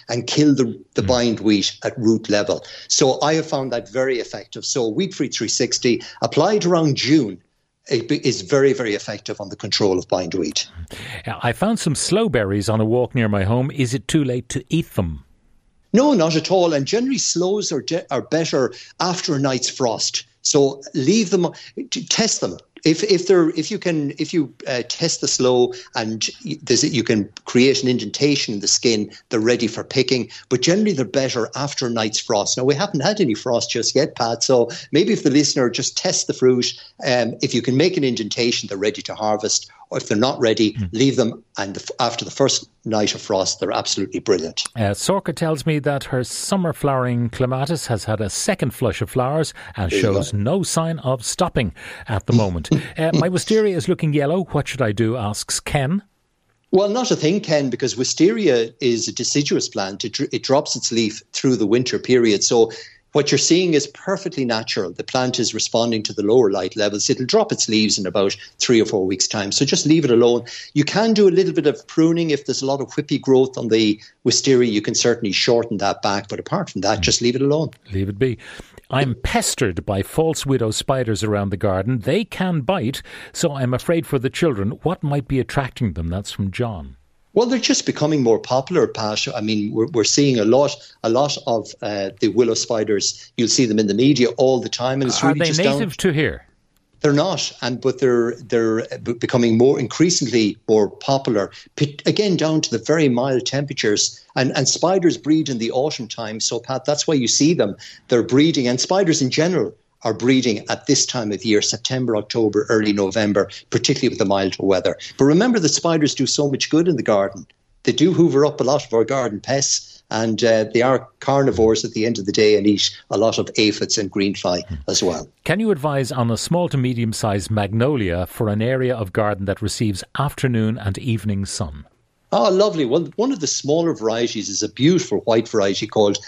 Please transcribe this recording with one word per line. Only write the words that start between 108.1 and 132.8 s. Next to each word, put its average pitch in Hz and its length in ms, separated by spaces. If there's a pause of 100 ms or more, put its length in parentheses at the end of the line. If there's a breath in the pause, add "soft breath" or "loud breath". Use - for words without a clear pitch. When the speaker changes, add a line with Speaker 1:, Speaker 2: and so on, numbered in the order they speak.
Speaker 1:
breeding, 143 440
and 123 140
spiders 185 400
in 127 100
general 156 440 (280)
are 113 120
breeding 120 540
at - 180
this 139 180
time 110 280
of 92 120
year, 104 160
September, 120 560
October, 104 520
early 107 240
November, 101 560 (220 loud breath)
particularly 135 400
with - 80
the - 60
milder 98 380
weather. 92 340 (220 loud breath)
But 135 60
remember 208 340
that 156 120
spiders 160 440
do 131 120
so 147 220
much 135 220
good 165 160
in 165 100
the 113 60
garden. 98 440 (360)
They 175 100
do 175 200
hoover 147 340
up 139 140
a 131 40
lot 131 220
of - 80
our 113 100
garden 120 360
pests, - 680
and, 110 340
uh, 113 280
they 117 100
are 123 260 (120)
carnivores 113 640
at 113 80
the 110 140
end 113 140
of 95 60
the 101 40
day 107 260
and 101 120
eat 101 220 (200 loud breath)
a 101 80
lot 110 200
of 98 180
aphids 104 420
and 98 140
greenfly 95 560
Speaker 2:
Hmm. 92 60 (120)
Speaker 1:
as - 160
well. 82 240 (180)
Speaker 2:
Can 170 140
you 220 140
advise 139 400
on 120 180
a 113 60
small 170 320
to - 80
medium-sized 113 760
magnolia 107 760
for - 220
an 104 140
area 127 320
of 107 180
garden 104 340
that 98 160
receives 104 420 (140)
afternoon 120 600
and 98 200
evening 104 480
sun? 73 380 (480)
Speaker 1:
Oh, 208 180
lovely. 185 340